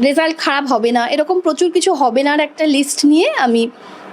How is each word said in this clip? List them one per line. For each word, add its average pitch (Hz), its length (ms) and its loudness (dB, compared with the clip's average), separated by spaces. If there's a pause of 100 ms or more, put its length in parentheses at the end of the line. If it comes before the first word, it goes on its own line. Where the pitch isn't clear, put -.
রেজাল্ট 320 340 0
খারাপ 285 300 -2
হবে 233 240 0
না, 240 180 0
এরকম 302 300 0
প্রচুর 339 320 0
কিছু 359 220 0
হবে 262 300 0
না 285 100 0
আর 294 60 0
একটা 302 260 -4
লিস্ট 277 400 0
নিয়ে 330 260 4
আমি 233 380 0 (440)